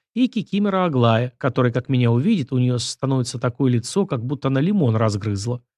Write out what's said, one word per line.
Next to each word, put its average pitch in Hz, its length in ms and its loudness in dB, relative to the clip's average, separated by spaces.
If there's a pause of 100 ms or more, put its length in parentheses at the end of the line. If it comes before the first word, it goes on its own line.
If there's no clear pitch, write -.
(140)
и 240 140 2
Кикимора 190 580 -2
Аглая, 123 540 2
которая, 123 320 0
как 127 180 -4
меня 123 220 2
увидит, 147 400 0
у 127 80 0
неё 123 180 2
становится 131 600 -4
такое 127 320 0
лицо, 123 340 0
как 127 180 -4
будто 135 260 -4
она 135 120 0
лимон 165 340 2
разгрызла. 110 680 -2 (140)